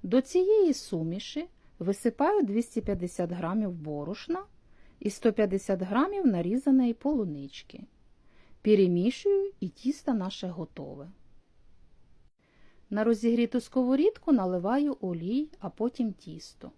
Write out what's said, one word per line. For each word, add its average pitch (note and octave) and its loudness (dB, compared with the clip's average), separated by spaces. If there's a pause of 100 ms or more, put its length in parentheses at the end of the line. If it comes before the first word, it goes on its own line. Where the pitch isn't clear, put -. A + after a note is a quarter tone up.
До G#3+ 4
цієї F#4 4
суміші F3+ -6 (300)
висипаю C#4 0
двісті A3+ -2
п'ятдесят F3 -4
грамів F3+ -2
борошна E3 -8 (560)
і G#3 -2
сто G#3+ 0
п'ятдесят G3 0
грамів D#4 0
нарізаної A#3 2
полунички. F3+ -6 (760)
Перемішую, G#3+ 4
і F#3 -6
тісто C4 -4
наше F#3+ -6
готове. D3+ -12 (1800)
На G#3 0
розігріту A#3 2
сковорідку C4+ 0
наливаю G#3 2
олій, F#3+ -4 (100)
а F3+ -8
потім A3+ -4
тісто. - -18